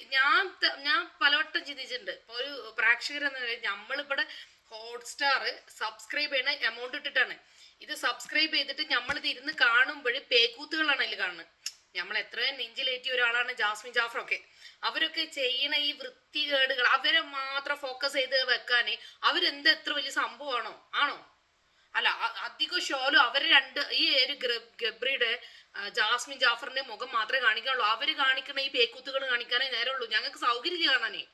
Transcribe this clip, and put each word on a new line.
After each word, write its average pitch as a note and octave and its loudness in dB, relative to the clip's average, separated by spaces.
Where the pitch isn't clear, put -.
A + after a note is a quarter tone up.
ഞാൻ D#4+ 6
ത-, D#4+ 2
ഞാൻ D#4 2
പലവട്ടം D4+ 2
ചിന്തിച്ചിട്ടുണ്ട്. B3+ -10
ഇപ്പൊ - -12
ഒരു B3 -8
പ്രേക്ഷകർ A#3+ 2
എന്ന C4+ -4
നിലയിൽ A#3+ -4
നമ്മളിവിടെ C#4 -2
Hotstar A#3+ -2
സബ്സ്ക്രൈബ് C#4+ -4
ചെയ്യണ C4+ 0
എമൗണ്ട് B3 -4
ഇട്ടിട്ടാണ്. C4+ 0
ഇത് D4+ -10
സബ്സ്ക്രൈബ് D4+ -2
ചെയ്തിട്ട് D4 -4
നമ്മളിത് C4 0
ഇരുന്ന് C#4 -4
കാണുമ്പോൾ B3+ 2
പേക്കൂത്തുകളാണ് C#4+ 2
അതിൽ A3 -4
കാണുന്നത്. F3 -6
നമ്മൾ G3 -4
എത്രയോ A#3+ -4
നെഞ്ചിലേറ്റിയ B3+ -6
ഒരാളാണ് B3 2
ജാസ്മിൻ A3+ -2
ജാഫറൊക്കെ. A#3 -2
അവരൊക്കെ D#4 -2
ചെയ്യണ C#4 -2
ഈ D4 0
വൃത്തികേടുകൾ, C4+ 0
അവരെ D4 4
മാത്രം C#4 -4
ഫോക്കസ് C4+ -4
ചെയ്ത് C4 0
വെക്കാന് A#3 2
അവരെന്ത് D4 2
എത്ര D4+ 0
വലിയ C#4 -4
സംഭവമാണോ? B3 -4
ആണോ? C4 0
അല്ല, A3+ 2
അ-, G3 -2
അധികം D#4 -4
ഷോലും C#4 4
അവര് C#4 2
രണ്ട്, C#4+ 4
ഈ C#4+ 4
ഒരു C4+ -2
ഗ്ര-, A#3+ -4
ഗബ്രിയുടെ, A#3+ 0
ആ, G3+ -8
ജാസ്മിൻ A#3 0
ജാഫറിന്റെ B3+ 0
മുഖം A#3+ -10
മാത്രമേ A#3 0
കാണിക്കാനുള്ളൂ. A#3 2
അവര് A#3+ 0
കാണിക്കണ C4+ 2
ഈ C4+ -2
പേക്കൂത്തുകൾ C4 0
കാണിക്കാനേ B3 0
നേരമുള്ളൂ. B3 -2
ഞങ്ങൾക്ക് A#3+ -2
സൗകര്യം D4 0
കാണാനേ A3 0